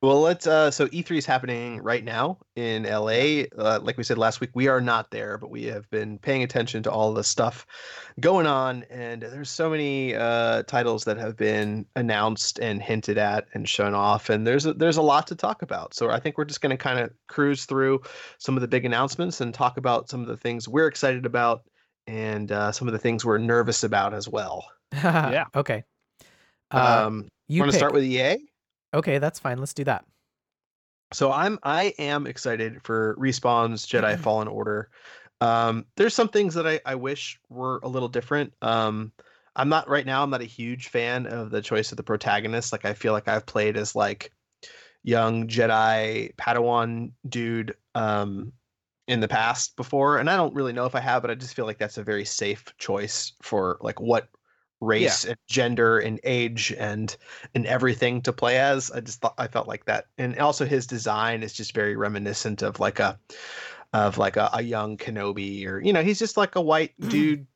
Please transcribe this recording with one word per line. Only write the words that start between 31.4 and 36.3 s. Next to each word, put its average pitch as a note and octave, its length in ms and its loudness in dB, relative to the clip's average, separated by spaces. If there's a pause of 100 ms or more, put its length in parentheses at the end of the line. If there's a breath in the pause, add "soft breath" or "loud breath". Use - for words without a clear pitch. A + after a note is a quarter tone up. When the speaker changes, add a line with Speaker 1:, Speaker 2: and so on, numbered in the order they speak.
Speaker 1:
I E3 380 0
am D3 260 -2
excited A2+ 560 -6
for A2 380 0
Respawn's A#2+ 640 2
Jedi A2 340 2
Speaker 3:
<clears throat> - 0 -
Speaker 1:
Fallen A2 280 0
Order. G#2+ 420 -4 (520 loud breath)
Um, A#2 440 2 (100)
there's A3 200 4
some A3+ 120 4
things G#3 280 2